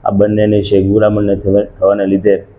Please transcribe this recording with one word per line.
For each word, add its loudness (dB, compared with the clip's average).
આ 0
બંનેની 0
છે 0
ગુલામણને 0
થવા-, -2
થવાને 0
લીધે 0